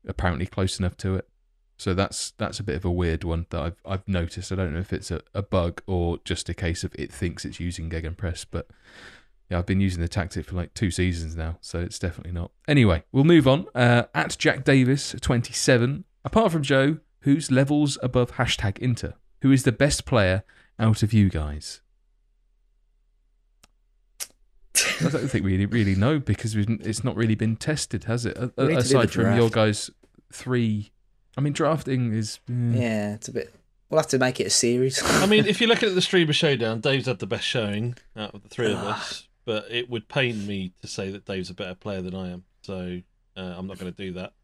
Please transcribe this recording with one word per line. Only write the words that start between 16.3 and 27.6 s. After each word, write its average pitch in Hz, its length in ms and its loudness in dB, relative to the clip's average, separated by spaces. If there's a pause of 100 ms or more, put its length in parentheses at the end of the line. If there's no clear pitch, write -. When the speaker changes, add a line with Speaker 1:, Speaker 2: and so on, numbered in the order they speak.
Speaker 1:
from 156 100 0
Joe, 139 360 4 (220)
who's 139 300 2
levels 139 520 4
above 123 300 0
hashtag - 460 0
Inter? - 360 -2 (260)
Who 135 100 6
is 135 120 8
the 127 100 4
best 143 320 0
player 98 380 2 (360)
out 113 240 4
of 110 120 0
you 101 160 6
guys? 76 500 -8 (3250)
I 160 80 0
don't 135 200 -2
think 107 160 -2
we 95 220 2
really 101 280 2
know 127 240 2
because 110 360 -2
we've, 104 140 0 (160)
it's 110 180 -4
not 123 140 -4
really 110 180 2
been 110 220 -2
tested, - 480 -6